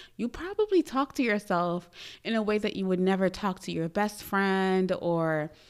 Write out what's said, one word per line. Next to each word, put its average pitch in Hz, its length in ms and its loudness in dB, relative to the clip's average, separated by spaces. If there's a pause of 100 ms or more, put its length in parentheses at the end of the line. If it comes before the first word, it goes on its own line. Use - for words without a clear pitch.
(160)
you 233 140 -4
probably 392 520 0
talk 269 340 -2
to 277 80 0
yourself 175 640 0 (340)
in 226 100 -2
a 226 80 2
way 214 160 0
that 214 180 -2
you 190 100 -2
would 185 160 0
never 190 260 4
talk 185 340 -2
to 180 100 -8
your 165 180 -2
best 208 340 -2
friend 190 680 2 (100)
or 160 500 0 (180)